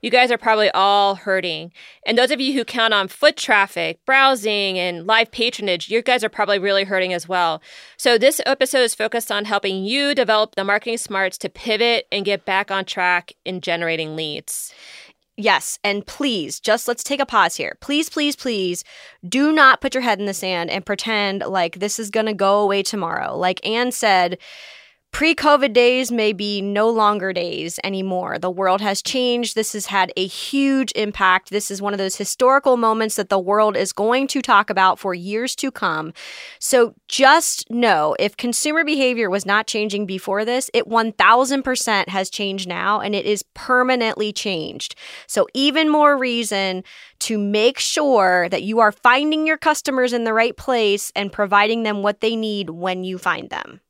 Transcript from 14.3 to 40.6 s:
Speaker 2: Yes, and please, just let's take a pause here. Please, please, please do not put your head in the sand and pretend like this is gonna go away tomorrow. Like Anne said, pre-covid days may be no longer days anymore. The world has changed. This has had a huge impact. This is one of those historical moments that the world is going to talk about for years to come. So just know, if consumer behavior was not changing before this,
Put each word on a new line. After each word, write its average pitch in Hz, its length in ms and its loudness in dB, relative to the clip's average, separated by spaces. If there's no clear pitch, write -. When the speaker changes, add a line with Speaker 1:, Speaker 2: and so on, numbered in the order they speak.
Speaker 2:
Yes, 202 440 0
and 202 200 -2
please, 214 540 -6
just 226 300 0
let's 247 160 -6
take 277 160 -4
a 269 60 0
pause 190 280 2
here. - 260 -8
Please, 302 300 -4
please, 294 240 -2
please 190 480 -4
do 277 240 2
not 277 280 6
put 269 140 -4
your 254 80 -2
head 220 160 0
in 202 80 -4
the 196 80 -4
sand 180 340 -4
and 190 160 -4
pretend 202 600 -4
like 180 320 -2
this 208 220 -4
is 208 100 -8
gonna 220 240 -2
go 196 240 2
away 196 240 2
tomorrow. 180 540 -4
Like 180 280 -2
Anne 240 280 -2
said, 185 460 2
pre-covid 294 640 2
days 247 400 4
may 220 220 0
be 208 260 -4
no 202 300 0
longer 208 420 0
days 170 500 -6
anymore. 190 560 -4
The 180 120 -2
world 190 320 0
has 202 180 -2
changed. 240 540 -2
This 220 180 -4
has 208 140 -8
had 190 320 0
a 185 80 -2
huge 269 680 -2
impact. 190 540 0
This 202 220 -4
is 196 100 -8
one 202 140 -4
of 196 40 -6
those 190 180 -4
historical 254 600 2
moments 220 400 0
that 196 140 -4
the 196 80 2
world 202 360 4
is 196 200 -2
going 247 320 0
to 269 160 -4
talk 214 260 4
about 190 300 2
for 185 160 -4
years 208 420 -6
to 269 140 -4
come. 160 420 -4
So 240 360 2
just - 600 4
know, 196 480 2
if 202 180 0
consumer 240 480 -2
behavior 254 460 0
was 196 160 -2
not 202 200 2
changing 208 380 -4
before 196 400 -4
this, 247 300 -2